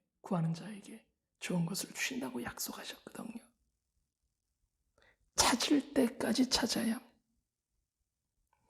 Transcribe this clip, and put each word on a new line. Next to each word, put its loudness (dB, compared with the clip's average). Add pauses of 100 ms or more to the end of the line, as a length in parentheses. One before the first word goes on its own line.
(220)
구하는 2
자에게 -12 (360)
좋은 0
것을 -4
주신다고 -4
약속하셨거든요. -8 (2000)
찾을 4
때까지 2
찾아야 2
합니다. -10 (1600)